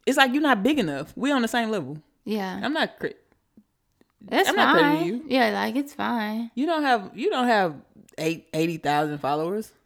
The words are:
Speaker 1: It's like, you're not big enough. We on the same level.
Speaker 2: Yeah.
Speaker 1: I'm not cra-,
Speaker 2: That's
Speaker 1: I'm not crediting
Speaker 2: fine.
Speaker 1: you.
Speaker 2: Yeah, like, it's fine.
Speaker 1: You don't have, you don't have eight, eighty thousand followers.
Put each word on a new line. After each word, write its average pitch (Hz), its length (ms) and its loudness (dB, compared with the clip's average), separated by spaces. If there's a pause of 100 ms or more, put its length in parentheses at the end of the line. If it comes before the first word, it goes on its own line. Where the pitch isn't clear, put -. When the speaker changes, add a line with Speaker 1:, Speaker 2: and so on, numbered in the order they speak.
Speaker 1:
It's 269 140 2
like, 262 160 4
you're 294 80 0
not 247 200 2
big 285 160 2
enough. 151 380 -4
We 262 160 -2
on 269 80 2
the 226 80 0
same 233 220 -2
level. 151 320 -6 (220)
Speaker 2:
Yeah. 196 380 -6
Speaker 1:
I'm 277 100 -4
not 311 260 -4
cra-, 160 160 -8 (1040)
Speaker 2:
That's 370 280 0
Speaker 1:
I'm 403 80 0
not 381 180 4
crediting 311 240 4
Speaker 2:
fine. 339 100 -2
Speaker 1:
you. 247 200 -4
Speaker 2:
Yeah, 240 220 2
like, 208 260 -2
it's 285 180 -4
fine. 220 640 -4
Speaker 1:
You 269 100 -2
don't 320 160 0
have, 240 320 0
you 294 160 -2
don't 262 160 0
have 190 300 2 (420)
eight, 160 340 -4
eighty 165 240 0
thousand 147 420 0
followers. 160 520 -4 (160)